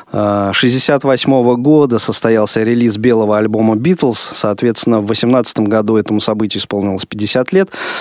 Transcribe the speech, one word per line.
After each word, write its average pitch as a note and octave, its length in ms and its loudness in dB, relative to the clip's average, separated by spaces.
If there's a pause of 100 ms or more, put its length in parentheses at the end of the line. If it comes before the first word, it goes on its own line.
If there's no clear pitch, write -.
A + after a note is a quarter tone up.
(120)
э, G2+ 400 -2
шестьдесят B2+ 520 0
восьмого B2+ 520 2
года C3+ 440 2
состоялся A2 640 0
релиз A#2 340 0
белого A2 400 2
альбома A2 380 0
«Битлз». C3+ 580 0
Соответственно, A2 640 -2
в G#2 60 -4
восемнадцатом A2+ 600 0
году A2 300 0
этому G#2+ 240 0
событию G#2+ 400 -2
исполнилось G2 460 -4
пятьдесят A2+ 480 -2
лет. F#3+ 160 2 (320)